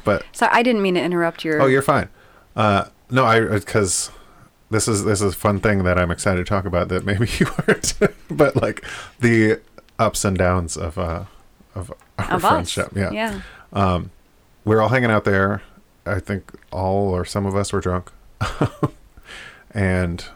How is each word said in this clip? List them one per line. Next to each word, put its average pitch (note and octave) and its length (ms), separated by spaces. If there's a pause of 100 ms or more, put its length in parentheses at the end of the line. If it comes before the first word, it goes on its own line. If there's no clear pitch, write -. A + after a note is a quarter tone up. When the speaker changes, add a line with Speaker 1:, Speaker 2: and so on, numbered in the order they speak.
Speaker 1:
But G2+ 180 (100)
Speaker 2:
So - 180
I A#3 120
didn't A#3 200
mean F#3+ 120
to F3 80
interrupt E3+ 440
your D#3 160
Speaker 1:
Oh, C3+ 40
you're C3+ 160
fine. C3+ 260 (460)
Uh, G#2 300 (260)
no, C3 140
I, A2+ 180
uh, G#2+ 180
'cause - 500 (600)
this G#2+ 180
is, G#2 160
this G2+ 180
is G2 120
a - 20
fun G2+ 240
thing G2+ 240
that F2+ 140
I'm F2+ 120
excited F2+ 280
to F2+ 100
talk G2 180
about F2 220
that F2+ 180
maybe G2+ 260
<laughs> - 60
you - 80 (200)
weren't. - 280 (360)
But, - 260
like, A2 280 (360)
the A2+ 400 (380)
ups G#2+ 260
and F#2+ 140
downs F2+ 400
of, E2 180
uh, F2 280 (500)
of F#2+ 180 (260)
our - 180
Speaker 2:
Of - 100
us. - 60
Speaker 1:
friendship. - 440
Yeah. - 140
Speaker 2:
Yeah. A2 300 (340)
Speaker 1:
Um, F2+ 360 (540)
we G#2+ 100
were A2 60
all G#2+ 80
hanging B2 220
out G#2+ 140
there. G2 360 (460)
I G2 140
think F#2+ 320 (180)
all F#2+ 440
or F2+ 120
some G2+ 180
of G2 100
us G2+ 160
were G2 120
drunk. F2+ 280 (300)
<laughs> - 100 (1200)
And F#2 500 (120)